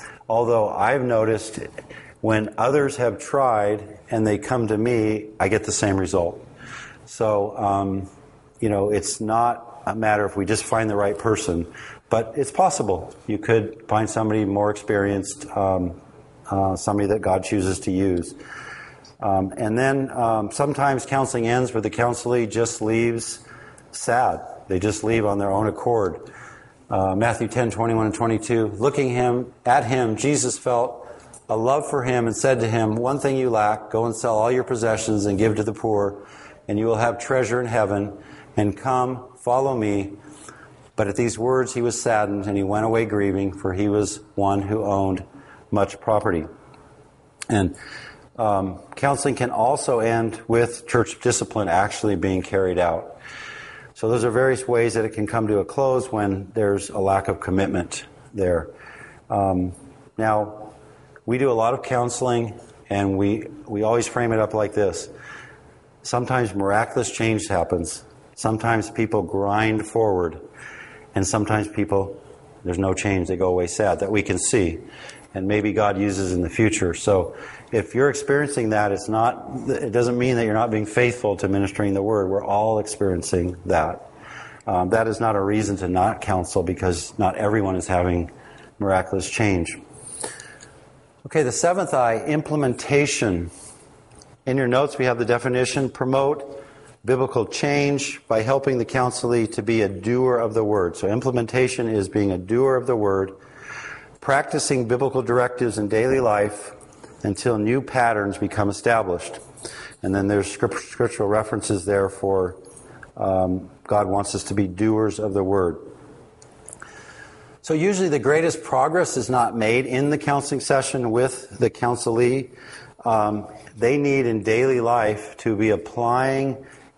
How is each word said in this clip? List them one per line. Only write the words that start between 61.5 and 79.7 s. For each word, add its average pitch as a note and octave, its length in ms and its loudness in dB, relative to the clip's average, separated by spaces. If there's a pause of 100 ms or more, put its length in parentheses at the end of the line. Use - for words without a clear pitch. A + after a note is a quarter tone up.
lot A2+ 160 2
of C3 80 -4
counseling, A#2+ 720 0 (380)
and G2 260 0
we, G2+ 320 0 (180)
we G#2+ 180 -2
always A2+ 220 2
frame A#2 260 0
it A2 60 2
up G#2+ 140 2
like G#2+ 220 -2
this. G2 340 0 (920)
Sometimes B2 520 -2
miraculous G2+ 560 0
change A2+ 380 0
happens. E2+ 560 -2 (300)
Sometimes A2+ 560 0
people A2 320 0
grind G#2+ 640 0
forward, F2+ 540 0 (760)
and G2 120 0
sometimes G#2+ 400 0
people, G2 540 -2 (440)
there's F2+ 140 -2
no F#2+ 140 2
change, F#2 360 0
they F#2 100 -2
go F#2 100 2
away F2+ 180 2
sad, F2+ 340 0
that - 120 -2
we G#2 100 2
can G2 140 0
see, E2+ 420 0 (540)
and F#2+ 160 -4
maybe G#2 240 0
God G#2 240 2
uses F#2+ 380 -2
in F2+ 80 0
the E2 80 -2
future. G2+ 420 2
So F#2 420 0 (380)
if G#2+ 220 -2
you're C3+ 140 4
experiencing C#3 640 0
that, G#2 220 2
it's F#2 160 -6
not, A2+ 420 0 (180)
it C3 220 -2